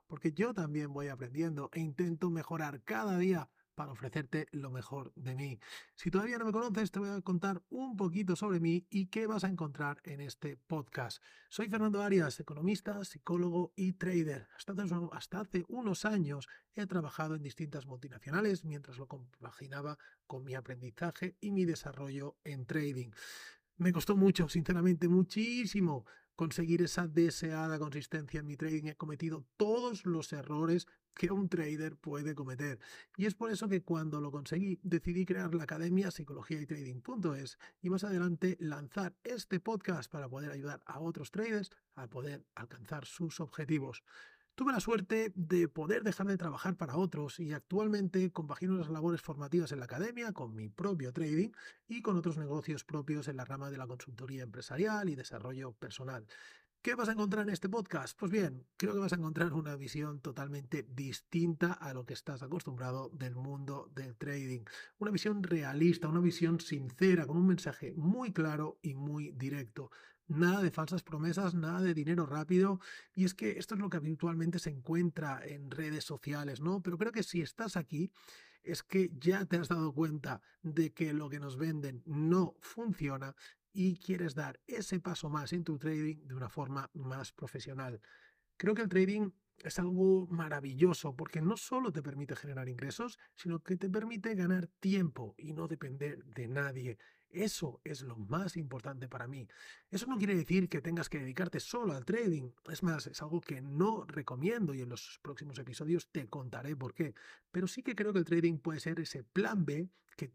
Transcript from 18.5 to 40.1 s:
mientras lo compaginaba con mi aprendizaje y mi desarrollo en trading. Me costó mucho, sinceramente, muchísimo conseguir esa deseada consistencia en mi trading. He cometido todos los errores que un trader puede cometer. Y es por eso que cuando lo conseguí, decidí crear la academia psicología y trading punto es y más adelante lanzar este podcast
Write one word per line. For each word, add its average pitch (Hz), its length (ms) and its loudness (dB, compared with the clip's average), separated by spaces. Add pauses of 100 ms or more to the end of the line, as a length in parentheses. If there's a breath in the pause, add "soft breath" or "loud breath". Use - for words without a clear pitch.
mientras 143 340 -8
lo 135 100 -10
compaginaba 139 880 -10 (280 loud breath)
con 131 180 -10
mi 131 100 -6
aprendizaje 131 840 -6
y 208 100 -4
mi 190 140 4
desarrollo 139 800 -4
en 135 220 -6
trading. 139 440 0 (680 loud breath)
Me 175 140 6
costó 185 240 4
mucho, 190 320 8
sinceramente, 175 600 6
muchísimo 190 960 4 (320 loud breath)
conseguir 165 460 2
esa 175 260 2
deseada 160 720 2
consistencia 151 600 -4
en 151 60 -6
mi 147 100 -6
trading. 156 280 0
He 156 120 -6
cometido 156 500 -4 (100)
todos 226 500 2
los 165 260 0
errores 156 540 2 (280 soft breath)
que 175 160 2
un 196 180 2
trader 156 480 0
puede 147 380 -4
cometer. 135 440 -6 (380 loud breath)
Y 190 100 2
es 202 80 2
por 226 160 -2
eso 214 180 -2
que 190 140 2
cuando 156 380 -2
lo 147 100 -2
conseguí, 165 520 0
decidí 175 420 2
crear 180 300 0
la 160 100 2
academia 175 460 2
psicología 143 500 -6
y 147 60 -6
trading 131 340 -6
punto 180 340 -2
es 135 240 -8 (220 loud breath)
y 180 100 0
más 190 140 2
adelante 180 560 2
lanzar 156 600 -4
este 220 380 -2
podcast 185 500 -2